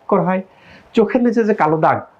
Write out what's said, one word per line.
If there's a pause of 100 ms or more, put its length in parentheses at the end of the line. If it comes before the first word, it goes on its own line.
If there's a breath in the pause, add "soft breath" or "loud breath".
করা
হয়? (520 soft breath)
চোখের
নিচে
যে
কালো
দাগ (180)